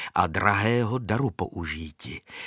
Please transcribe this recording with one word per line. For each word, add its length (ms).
a 120
drahého 720
daru 320
použíti, 920